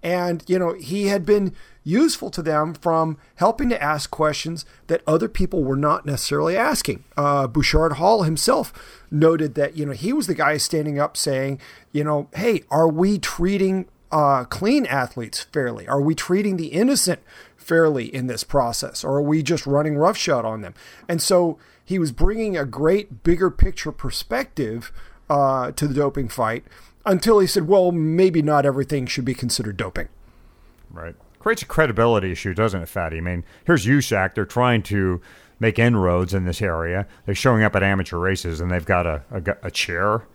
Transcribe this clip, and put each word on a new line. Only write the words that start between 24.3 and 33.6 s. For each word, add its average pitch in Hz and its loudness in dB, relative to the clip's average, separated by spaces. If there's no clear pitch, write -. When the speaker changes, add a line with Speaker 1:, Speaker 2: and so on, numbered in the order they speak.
Speaker 1:
uh, 135 2
to 147 -4
the 139 -2
doping 139 0
fight 117 -4
until 208 4
he 196 6
said, 175 0
"Well, 180 6
maybe 165 2
not 147 4
everything 135 -2
should 123 -6
be 127 -2
considered 107 -6
doping." - -6
Speaker 2:
Right. 85 -16
Creates 226 -2
a - -14
credibility 113 2
issue, 90 -6
doesn't 98 -2
it, 82 -12
Fatty? 82 -6
I 82 -6
mean, 87 -6